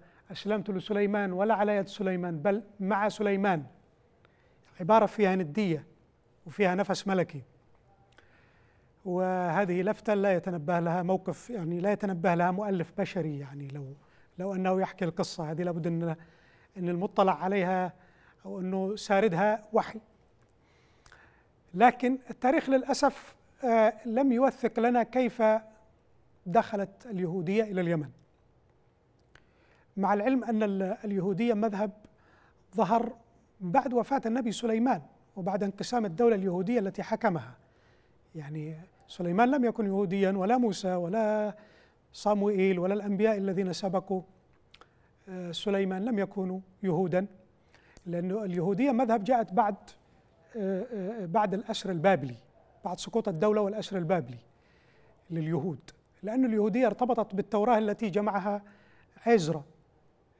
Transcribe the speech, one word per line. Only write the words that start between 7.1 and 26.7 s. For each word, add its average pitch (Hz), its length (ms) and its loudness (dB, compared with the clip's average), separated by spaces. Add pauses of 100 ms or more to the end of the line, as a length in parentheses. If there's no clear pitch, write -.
وهذه 180 760 0
لفتة 208 320 0
لا 196 200 4
يتنبه 175 460 -2
لها 170 240 0
موقف، 185 460 -2
يعني، 175 300 -4
لا 202 120 0
يتنبه 190 440 0
لها 175 160 4
مؤلف 190 460 -2
بشري، 156 420 -4
يعني، 143 280 -12
لو، 139 260 -12 (460)
لو 190 160 -6
أنه 185 260 2
يحكي 185 240 -4
القصة 165 460 -4
هذه 165 120 -4
لابد 170 240 -4
أن، 165 280 -2 (600)
أن 175 120 -4
المطلع 175 540 2
عليها 185 500 0 (520)
أو 196 140 -10
أنه 190 360 -4
ساردها 208 680 2 (100)
وحي. 220 260 0 (1700)
لكن 240 440 4 (120)
التاريخ 262 400 0
للأسف، 269 640 0 (280)
آه، 226 300 4 (120)
لم 247 260 2
يوثق 240 480 0
لنا 240 240 2
كيف 240 400 -2 (1000)
دخلت 196 600 -2